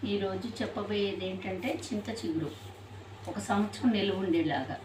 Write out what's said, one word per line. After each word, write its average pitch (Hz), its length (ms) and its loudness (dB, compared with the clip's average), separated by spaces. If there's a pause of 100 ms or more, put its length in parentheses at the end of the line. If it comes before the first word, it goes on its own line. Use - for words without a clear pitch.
ఈరోజు 196 420 0
చెప్పబోయేది 202 760 -2
ఏంటంటే 190 420 -4 (160)
చింత 208 260 -4
చిగురు. - 400 -2 (800)
ఒక - 100 -4
సంవత్సరం 208 540 4
నిల్వ 202 260 4
ఉండేలాగా 160 680 2